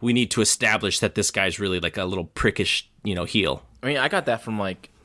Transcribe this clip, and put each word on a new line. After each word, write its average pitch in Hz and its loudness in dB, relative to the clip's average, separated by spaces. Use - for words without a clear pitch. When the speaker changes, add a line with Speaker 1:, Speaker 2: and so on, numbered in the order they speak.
Speaker 1:
we 120 2
need 120 2
to 117 2
establish 107 2
that 104 0
this 104 0
guy's 95 0
really, 92 0
like, 85 -2
a 95 -2
little 92 -4
prickish, - 0
you 101 -2
know, 87 -2
heel. 85 0
Speaker 2:
I 123 -6
mean, 143 0
I 135 2
got 185 -2
that 113 0
from, 110 -6
like, 95 -6